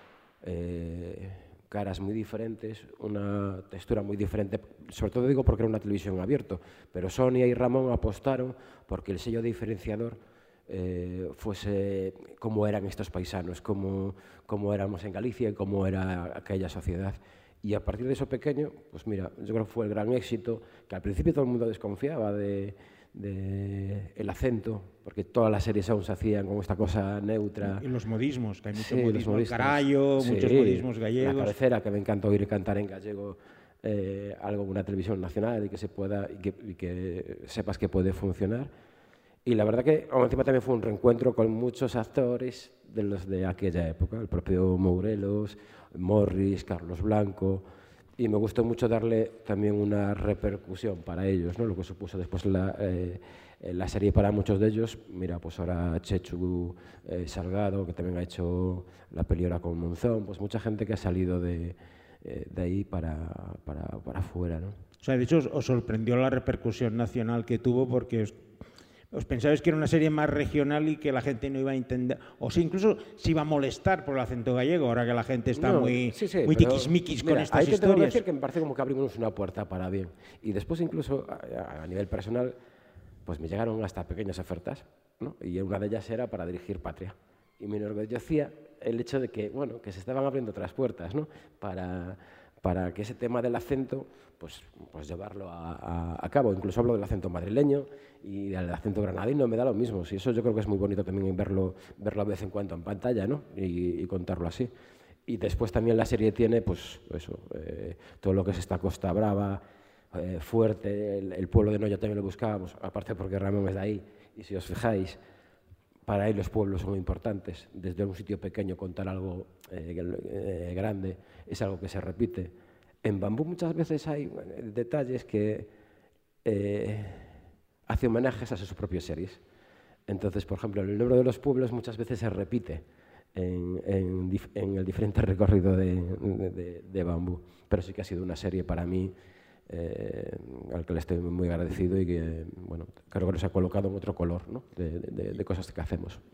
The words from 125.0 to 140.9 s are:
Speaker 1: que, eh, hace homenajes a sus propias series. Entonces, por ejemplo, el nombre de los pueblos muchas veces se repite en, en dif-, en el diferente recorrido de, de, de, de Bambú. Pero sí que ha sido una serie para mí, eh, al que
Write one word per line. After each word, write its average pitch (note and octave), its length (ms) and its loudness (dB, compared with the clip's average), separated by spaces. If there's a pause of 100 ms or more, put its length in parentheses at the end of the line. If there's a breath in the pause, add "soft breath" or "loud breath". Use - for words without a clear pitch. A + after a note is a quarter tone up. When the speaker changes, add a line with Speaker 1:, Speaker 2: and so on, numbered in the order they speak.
Speaker 1:
que, G#2+ 440 0 (760 soft breath)
eh, G#2 640 0 (800 loud breath)
hace A2+ 200 2
homenajes A#2 460 0
a G#2 40 -4
sus F#2 160 -8
propias F2+ 300 -4
series. F2 380 -8 (640 soft breath)
Entonces, G2 400 -2
por G2 120 -4
ejemplo, G#2 240 -4
el G2+ 140 -2
nombre B2 220 6
de B2+ 60 8
los B2+ 160 0
pueblos B2+ 320 2
muchas A#2 240 -6
veces A2+ 240 -4
se A2+ 100 0
repite F#2+ 540 -4 (500 loud breath)
en, F2+ 500 -2
en F#2 460 0
dif-, G2 240 -2
en G2 220 -2
el F#2+ 80 0
diferente G#2 380 2
recorrido F#2+ 540 6
de, F#2 200 4
de, F#2 540 -2
de, F2 320 -10
de F#2+ 220 -4
Bambú. F2 360 -2 (280 loud breath)
Pero F2+ 140 2
sí F#2 100 -10
que G2 100 -8
ha - 20 -10
sido F2+ 180 -6
una F2 140 -6
serie F#2 260 -2
para F2 240 -4
mí, F#2 260 -2 (600 loud breath)
eh, - 640 -8 (380)
al E2+ 100 -4
que - 80 -4